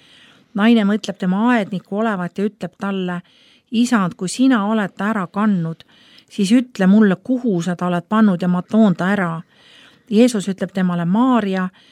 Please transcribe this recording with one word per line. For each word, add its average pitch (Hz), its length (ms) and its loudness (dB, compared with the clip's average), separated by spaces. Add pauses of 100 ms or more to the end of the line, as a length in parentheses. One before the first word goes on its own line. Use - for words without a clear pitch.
(540)
Naine 220 300 4
mõtleb 202 340 -2
tema 196 340 0
aedniku 196 460 -4
olevat 202 400 -4
ja 196 60 -2
ütleb 208 360 -8
talle: 185 400 -6 (500)
"Isand, 226 460 0
kui 185 120 -8
sina 247 380 2
oled 214 300 -2
ta 196 140 -4
ära 220 160 -4
kandnud, 190 580 -2 (460)
siis 196 220 -2
ütle 240 340 0
mulle, 196 300 6
kuhu 240 460 -2
sa 175 140 -4
ta 180 100 -4
oled 175 220 -4
pannud 208 340 2
ja 180 60 0
ma 180 140 0
toon 214 340 2
ta 180 160 -2
ära." 170 300 -4 (680)
Jeesus 214 380 2
ütleb 190 240 -6
temale: 175 320 -2
"Maarja." 196 640 0 (240)